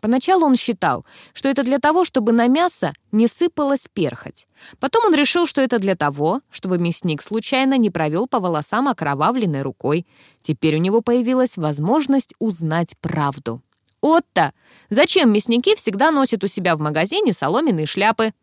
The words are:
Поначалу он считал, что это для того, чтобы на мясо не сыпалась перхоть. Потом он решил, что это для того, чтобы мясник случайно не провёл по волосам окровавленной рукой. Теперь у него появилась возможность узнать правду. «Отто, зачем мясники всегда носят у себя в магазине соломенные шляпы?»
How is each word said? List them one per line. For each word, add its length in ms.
Поначалу 460
он 100
считал, 480
что 140
это 140
для 160
того, 260
чтобы 280
на 140
мясо 460
не 160
сыпалась 640
перхоть. 540
Потом 280
он 80
решил, 320
что 140
это 180
для 160
того, 460
чтобы 280
мясник 440
случайно 540
не 140
провёл 360
по 140
волосам 480
окровавленной 760
рукой. 440
Теперь 340
у 20
него 240
появилась 540
возможность 840
узнать 640
правду. 600
«Отто, 540
зачем 440
мясники 440
всегда 340
носят 320
у 40
себя 300
в 40
магазине 540
соломенные 520
шляпы?» 460